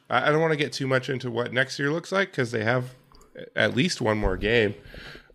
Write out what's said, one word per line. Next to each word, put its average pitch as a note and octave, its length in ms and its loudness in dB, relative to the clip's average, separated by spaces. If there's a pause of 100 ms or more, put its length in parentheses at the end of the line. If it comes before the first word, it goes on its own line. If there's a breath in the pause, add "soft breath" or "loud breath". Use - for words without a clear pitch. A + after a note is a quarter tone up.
I, B2 200 2
I - 20 6
don't D3+ 80 4
wanna D#3+ 160 2
get C#3+ 160 -2
too C3+ 160 -4
much C3 220 0
into B2+ 220 -4
what A#2 200 -4
next C3 280 -2
year C#3+ 120 0
looks E3 200 -4
like, F#3+ 200 0
'cause A#2+ 200 -2
they A2+ 120 -2
have B2+ 300 0 (600)
at G#2 200 2
least D#3+ 260 0
one A2 180 2
more F#2+ 180 2
game. G#2+ 380 2 (600 loud breath)